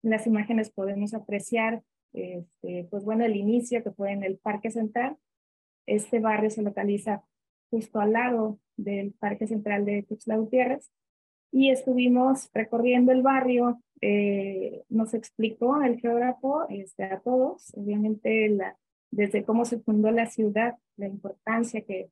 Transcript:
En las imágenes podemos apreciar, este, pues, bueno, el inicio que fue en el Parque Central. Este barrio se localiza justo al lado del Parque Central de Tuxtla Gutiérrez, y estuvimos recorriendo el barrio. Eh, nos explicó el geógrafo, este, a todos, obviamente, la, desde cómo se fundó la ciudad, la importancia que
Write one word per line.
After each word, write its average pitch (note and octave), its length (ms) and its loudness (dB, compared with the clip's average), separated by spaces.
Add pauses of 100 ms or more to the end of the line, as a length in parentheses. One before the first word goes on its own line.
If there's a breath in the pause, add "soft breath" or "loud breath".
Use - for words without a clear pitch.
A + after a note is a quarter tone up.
En A3+ 80 0
las A3 160 0
imágenes G#3+ 440 0
podemos G3+ 420 -4
apreciar, A3 720 -4 (300)
este, F3+ 800 -10
pues, G3+ 120 -8
bueno, A3 220 0
el A3 100 0
inicio A#3 480 0
que G3+ 80 -6
fue G3 200 -6
en G3+ 120 -6
el F#3+ 140 -4
Parque G#3 340 -6
Central. A#3 460 -4 (680)
Este G#3+ 320 0
barrio G#3+ 300 2
se G#3+ 120 -4
localiza G3+ 640 -2 (480)
justo A3 280 -4
al G#3 140 2
lado A3+ 460 0 (180)
del G3+ 360 -6
Parque G#3 340 -4
Central G#3 380 -2
de G3+ 180 -2
Tuxtla A3 340 -4
Gutiérrez, B3 540 0 (600)
y C4+ 180 6
estuvimos B3+ 840 2
recorriendo B3 580 4
el B3+ 100 6
barrio. B3 600 2 (200)
Eh, G3+ 880 -2
nos A3 240 -2
explicó A#3 680 0
el A#3+ 180 2
geógrafo, B3 680 0
este, G3 360 -10
a F#3+ 160 -6
todos, B3+ 540 0
obviamente, G#3+ 720 0
la, F#3+ 280 0 (320)
desde G#3 360 0
cómo A3+ 180 2
se A#3 160 -4
fundó G#3+ 320 2
la A#3 140 2
ciudad, A3 500 0 (220)
la G3+ 100 -8
importancia A3 720 -4
que F#3 300 -8